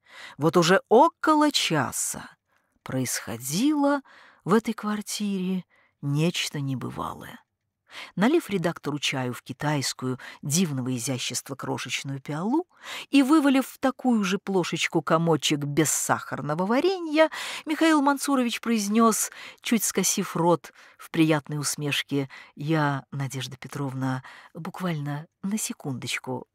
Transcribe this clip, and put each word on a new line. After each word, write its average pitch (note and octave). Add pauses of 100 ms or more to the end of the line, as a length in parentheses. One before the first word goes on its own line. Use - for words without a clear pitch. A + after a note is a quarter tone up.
(380)
вот D3+
уже F3+
около D4+
часа - (520)
происходило E3 (440)
в E3+
этой A3+
квартире G3 (340)
нечто D3+
небывалое. A#2+ (760)
Налив C#4
редактору E3
чаю B2+
в -
китайскую, C3 (220)
дивного C#3
изящества B2
крошечную C3+
пиалу G#3 (440)
и C#4
вывалив C4+
в -
такую B3
же F#3+
плошечку F3
комочек D#3+
бессахарного C#3+
варенья, D#4 (380)
Михаил D#4
Мансурович C4+
произнёс, A3 (300)
чуть -
скосив -
рот E3 (240)
в -
приятной D#3
усмешке: C#3 (240)
«Я, D3
Надежда C3+
Петровна, C3 (320)
буквально D#3+ (160)
на G3+
секундочку B2+